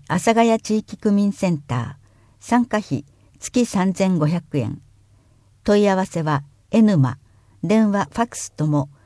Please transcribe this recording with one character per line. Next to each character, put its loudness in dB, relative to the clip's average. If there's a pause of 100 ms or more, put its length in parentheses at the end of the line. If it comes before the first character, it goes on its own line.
阿 -2
佐 -4
ヶ 4
谷 2
地 -2
域 -8
区 -2
民 2
セ -2
ン 0
タ -6
ー。 -20 (340)
参 0
加 -2
費、 -6 (360)
月 -2
三 -2
千 0
五 2
百 -4
円。 -6 (840)
問 2
い 4
合 2
わ 0
せ -6
は、 -2 (280)
江 4
沼。 2 (440)
電 2
話、 -2
フ -6
ァ -2
ッ -2
ク -16
ス -14
と -4
も、 0 (160)